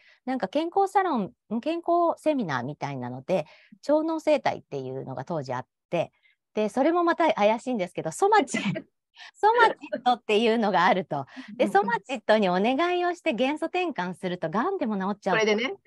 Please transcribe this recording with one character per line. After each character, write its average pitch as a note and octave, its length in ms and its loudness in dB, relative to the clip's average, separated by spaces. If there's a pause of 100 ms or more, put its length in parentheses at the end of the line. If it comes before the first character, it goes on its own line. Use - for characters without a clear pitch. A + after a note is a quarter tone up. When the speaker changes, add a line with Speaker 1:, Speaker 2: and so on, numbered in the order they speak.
(240)
Speaker 1:
な B3+ 100 -6
ん B3+ 40 -4
か F#3+ 100 -4
健 E4 260 -2
康 G4 160 2
サ G4 140 2
ロ D4+ 140 0
ン、 F3+ 140 -4 (280)
健 D#4+ 160 -4
康 E4+ 440 0
セ D#4 140 0
ミ B3+ 100 -2
ナ C3+ 180 -2
ー - 20 -6
み D3 120 -8
た C#3+ 140 -8
い C#3 60 -8
な B2 120 -8
の B2+ 140 -12
で、 F3 240 -2 (420)
腸 D4+ 140 4
脳 D#4+ 160 -4
生 D4+ 220 2
態 - 200 -4
っ - 40 -20
て C#3+ 160 -10
い B2+ 100 -8
う C3+ 140 -8
の C3+ 100 -10
が B2+ 100 -8
当 D#3+ 180 -6
時 B2+ 100 -8
あ B2+ 80 -6
っ - 60 -12 (240)
て、 E3 220 -2 (420)
で、 G#3+ 160 0
そ C4 120 0
れ D#4 80 4
も F4 140 2
ま E4 100 2
た D#4+ 200 2
怪 G#3+ 260 2
し - 80 -14
い B3+ 60 -2
ん - 20 -2
で F3+ 100 -2
す - 80 -12
け D#3+ 80 -6
ど、 D#3+ 80 -6
ソ G4 180 2
マ G#4 140 6
チ、 - 160 -2
Speaker 2:
<laughs> - 320 -4 (440)
Speaker 1:
ソ - 200 0
マ A#4 160 6
チ - 60 -8 (200)
ッ - 80 -8
ト B3 80 4
っ A3+ 100 -4
て G#3+ 140 2
い A3 180 4
う A#3+ 40 0
の G#3+ 120 2
が F3+ 140 4
あ F#3+ 80 6
る F#3+ 140 -2
と。 C#3 180 -6 (320)
で、 D#4 80 2
Speaker 2:
う - 40 0
ん - 20 -10
う - 20 -10
ん F#4+ 60 4
う - 20 4
ん。 - 40 4
Speaker 1:
ソ - 0 -
マ A4+ 160 -2
チ - 160 -8
ッ - 40 -6
ト G#3+ 160 4
に G3 140 4
お F3+ 100 2
願 E4 380 0
い F4 80 -2
を F4 80 -2
し - 80 -18
て D#4+ 100 0
元 C4 260 -2
素 E4 80 -4
転 F4+ 200 -2
換 F#3 260 -6
す F#3 160 -6
る F3 80 -4
と、 D#3+ 140 -4
癌 D4+ 260 0
で E4 80 -4
も G#3+ 140 -2
治 G3 180 -2
っ - 20 -16
ち - 100 -6
ゃ F#3 40 2
う。 G#3+ 60 4
Speaker 2:
こ - 0 -
れ G#3+ 80 2
で G#3 80 4
ね。 B3 180 -2 (140)